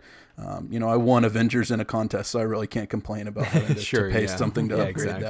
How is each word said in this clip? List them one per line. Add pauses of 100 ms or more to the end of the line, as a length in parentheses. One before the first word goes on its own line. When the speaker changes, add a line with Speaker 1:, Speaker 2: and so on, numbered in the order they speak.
(380)
Speaker 1:
um,
you
know,
I
won
Avengers
in
a
contest,
so
I
really
can't
complain
about
having
to,
Speaker 2:
<laughs>
Sure,
Speaker 1:
to
pay
Speaker 2:
yeah.
Speaker 1:
something
to
Speaker 2:
Yeah,
Speaker 1:
upgrade
that (120)